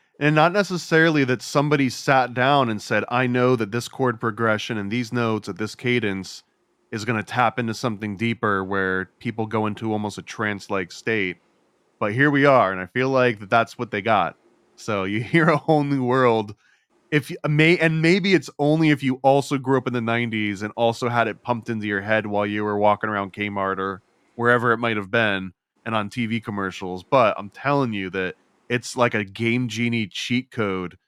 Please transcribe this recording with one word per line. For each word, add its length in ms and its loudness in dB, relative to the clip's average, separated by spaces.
and 160 4
not 160 6
necessarily 720 2
that 180 0
somebody 480 0
sat 440 0
down 360 4
and 120 -4
said, 280 0
"I 180 0
know 280 2
that 160 -4
this 160 -6
chord 320 -4
progression 580 -2
and 140 -6
these 220 -4
notes 340 -2
at 100 -8
this 160 -6
cadence 680 -4
is 140 -8
gonna 180 -2
tap 340 0
into 160 -4
something 440 -6
deeper 460 -2
where 420 -2
people 260 -6
go 220 -2
into 260 -4
almost 240 -4
a 40 -12
trance-like 680 -6
state." 460 -4
But 160 -2
here 180 4
we 140 4
are, 260 6
and 100 -6
I 60 -8
feel 220 -2
like 300 2
that 100 -14
that's 280 0
what 140 -6
they 100 -4
got. 340 0
So 300 -4
you 160 -4
<laughs> 20 -8
hear 240 4
A 100 4
Whole 260 2
New 200 0
World, 520 2
if 180 0
you 80 -10
may, 300 6
and 240 2
maybe 320 4
it's 240 2
only 320 4
if 140 2
you 180 -2
also 360 4
grew 200 0
up 80 -2
in 80 -4
the 80 -2
nineties 600 -2
and 140 -6
also 340 0
had 180 2
it 160 -8
pumped 260 -4
into 180 -4
your 140 0
head 240 0
while 200 -2
you 180 -4
were 140 -2
walking 320 0
around 240 -4
Kmart 440 -4
or 240 -6
wherever 360 4
it 60 2
might 200 -2
have 140 -6
been, 420 0
and 100 -4
on 140 -2
T 160 -4
V 140 -2
commercials. 640 -8
But 340 4
I'm 120 -12
telling 440 -2
you 180 -6
that 240 -4
it's 300 -4
like 160 2
a 120 0
Game 420 -2
Genie 400 -2
cheat 420 -4
code 480 -4